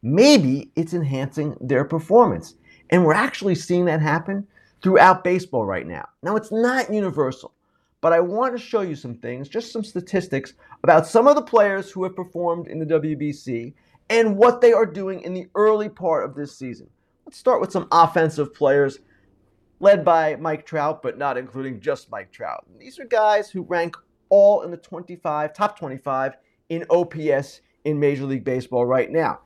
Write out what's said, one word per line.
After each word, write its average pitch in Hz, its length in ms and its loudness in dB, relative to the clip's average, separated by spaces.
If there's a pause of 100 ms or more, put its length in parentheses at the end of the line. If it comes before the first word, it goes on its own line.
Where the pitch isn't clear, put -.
maybe 151 720 4
it's 165 200 -6
enhancing 139 640 -6
their 135 240 0
performance. 165 680 2 (340)
And 180 160 4
we're 156 80 4
actually 196 440 -2
seeing 180 280 -2
that 165 160 0
happen 165 460 -2 (340)
throughout 185 420 6
baseball 180 440 -2
right 90 200 -6
now. 80 220 -12 (140)
Now, 185 120 -4
it's 214 160 -6
not 247 400 -2
universal, 156 640 -4 (480)
but 170 140 2
I 170 60 4
want 220 360 -2
to - 20 -8
show 226 220 -4
you 175 160 -6
some 123 200 -14
things, 123 340 -12
just 226 220 -10
some 226 120 -8
statistics 180 680 -6 (280)
about 156 240 4
some 226 200 2
of 285 80 6
the 294 80 -2
players 202 480 0
who 185 140 -8
have 185 120 -10
performed 170 520 -8
in 151 100 -12
the 160 80 -8
W 151 300 -2
B 147 160 -6
C 127 420 -10 (340)
and 220 300 2
what 240 240 4
they 233 100 8
are 226 140 4
doing 190 340 -10
in 180 140 -10
the 185 200 -10
early 214 360 0
part 165 340 -2
of 135 100 -10
this 143 220 -12
season. 127 320 -14 (380)
Let's - 100 -20
start - 240 0
with - 120 -6
some - 200 -4
offensive 160 640 2
players. 139 460 0 (800)
Led 196 240 4
by 160 320 2
Mike 156 280 -8
Trout, 156 380 -4
but 117 160 -8
not 135 180 -4
including 127 440 -12
just 143 300 -6
Mike 98 220 -14
Trout. - 380 -12
And 98 100 -20
these 254 180 -20
are 285 60 -16
guys 214 460 0
who 185 120 -10
rank 170 340 -6 (320)
all 202 340 6
in 175 80 -10
the 170 60 -12
twenty-five, 170 760 -8
top 208 260 -4
twenty-five 135 580 -6 (320)
in 165 220 -6
O 175 140 4
P 156 260 -6
S 139 300 -2 (240)
in 151 160 -2
Major 143 240 0
League 135 200 -6
Baseball 127 420 -2
right 127 240 0
now. 156 360 -2